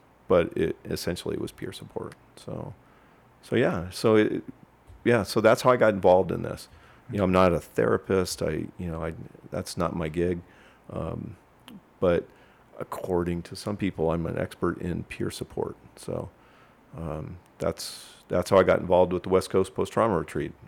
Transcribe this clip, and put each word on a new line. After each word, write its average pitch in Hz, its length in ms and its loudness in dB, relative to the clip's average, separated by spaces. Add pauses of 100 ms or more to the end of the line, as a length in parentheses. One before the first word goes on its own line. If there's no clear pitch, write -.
(280)
but 87 300 4
it, 85 180 0 (100)
essentially - 500 -6
it - 60 -6
was - 100 -8
peer - 200 -12
support. - 440 -12 (200)
So, - 380 -12 (680)
so - 120 -4
yeah, 110 360 0
so 110 240 2
it, - 280 4 (600)
yeah, 117 200 4
so - 160 -4
that's 110 220 6
how 131 80 4
I 127 80 6
got 110 160 6
involved 90 380 6
in 87 100 -4
this. - 260 -10 (440)
You 101 80 -2
know, 98 60 2
I'm 92 60 2
not 92 220 6
a 85 60 2
therapist. 101 840 0
I, 82 240 -4 (140)
you 90 100 -8
know, 82 140 -8
I, 80 100 -6 (380)
that's - 260 -8
not 87 180 -2
my 80 140 -4
gig. 87 320 -2 (500)
Um, 82 440 -8 (640)
but 90 280 2 (520)
according 87 640 -4
to - 120 -16
some 104 220 -8
people, 85 320 -2
I'm 82 160 -2
an 82 140 -6
expert 90 420 -4
in 87 220 -6
peer - 260 -8
support. - 460 -8 (200)
So, - 360 -10 (640)
um, 80 400 -10 (220)
that's, - 560 -8 (120)
that's 90 220 -2
how 101 80 6
I 92 60 10
got 90 160 4
involved 87 340 2
with 90 100 -4
the 95 60 -8
West 92 220 2
Coast 95 240 0
Post 95 180 -4
Trauma 107 240 2
Retreat, 76 360 -6 (140)